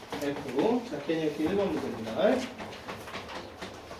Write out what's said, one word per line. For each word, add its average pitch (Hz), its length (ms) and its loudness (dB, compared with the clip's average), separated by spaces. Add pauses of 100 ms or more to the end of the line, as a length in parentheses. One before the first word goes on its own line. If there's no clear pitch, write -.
(220)
F. 147 680 2
자, 147 160 -4
걔는 160 160 2
이렇게 151 220 2
일 185 120 2
번 190 160 4
문제입니다. 113 400 -2 (1900)